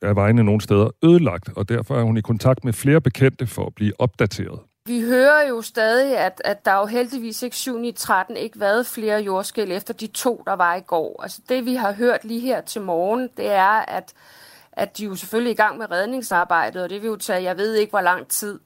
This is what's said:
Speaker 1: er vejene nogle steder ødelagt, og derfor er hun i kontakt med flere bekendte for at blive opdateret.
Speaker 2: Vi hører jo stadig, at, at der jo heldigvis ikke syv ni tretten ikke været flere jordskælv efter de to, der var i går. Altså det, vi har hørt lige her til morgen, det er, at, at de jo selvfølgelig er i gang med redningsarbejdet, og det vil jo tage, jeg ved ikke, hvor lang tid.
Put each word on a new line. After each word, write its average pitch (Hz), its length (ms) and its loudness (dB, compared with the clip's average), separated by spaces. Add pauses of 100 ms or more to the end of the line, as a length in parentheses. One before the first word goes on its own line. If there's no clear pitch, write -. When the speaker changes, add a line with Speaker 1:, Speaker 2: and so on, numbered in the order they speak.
Speaker 1:
er 101 120 0
vejene 107 300 4
nogle 107 180 4
steder 104 280 4 (140)
ødelagt, 160 520 6
og 95 140 -4
derfor 117 260 -2
er 120 80 2
hun 113 140 2
i 107 40 0
kontakt 123 440 2
med 117 80 0
flere 147 280 4
bekendte 131 460 2
for 98 180 -6
at 95 100 -10
blive 104 240 0
opdateret. - 600 -2 (260)
Speaker 2:
Vi 233 160 -2
hører 269 480 6
jo 233 120 -4
stadig, 233 560 2
at, 185 280 -2
at 202 200 -4
der 196 80 4
jo 196 120 2
heldigvis 233 580 -6
ikke 240 120 -8
syv 254 220 -6
ni 233 140 -6
tretten 190 460 -2
ikke 214 220 -10
været 214 260 2
flere 214 360 -2
jordskælv 196 500 -4
efter 202 220 -8
de 214 140 -12
to, - 380 -4
der 196 80 -2
var 180 220 2
i 190 40 -4
går. - 440 -4
Altså 175 160 -14 (100)
det, 254 160 0
vi 254 100 -2
har 202 180 -2
hørt 226 320 0
lige 233 140 -6
her 240 220 -2
til - 200 -10
morgen, 190 560 -2
det 208 140 -2
er, 202 360 4
at, - 260 -10 (600)
at - 240 -4
de 214 80 -8
jo 190 100 -8
selvfølgelig 233 340 -4
er 214 140 2
i 214 40 4
gang 165 100 -4
med 214 140 -8
redningsarbejdet, 185 920 -2
og 175 60 -6
det 202 120 -10
vil 220 60 -6
jo 220 80 -4
tage, 185 280 -4
jeg 180 140 -4
ved 214 160 -2
ikke, 214 160 0
hvor 202 120 0
lang 175 260 0
tid. 208 380 -8